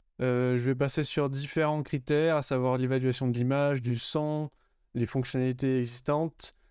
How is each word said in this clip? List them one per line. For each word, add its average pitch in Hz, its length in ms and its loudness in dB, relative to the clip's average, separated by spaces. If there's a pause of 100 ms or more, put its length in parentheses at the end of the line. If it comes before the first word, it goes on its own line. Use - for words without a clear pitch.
(220)
Euh, 127 340 2
je 123 60 0
vais 131 120 2
passer 143 300 0
sur 143 240 0
différents 151 540 0
critères, 147 540 2
à 143 60 0
savoir 127 360 0
l'évaluation 127 500 0
de 120 80 0
l'image, 135 460 2
du 120 160 -2
son, 151 520 -4 (440)
les 120 100 0
fonctionnalités 127 720 0
existantes, 147 800 -2 (160)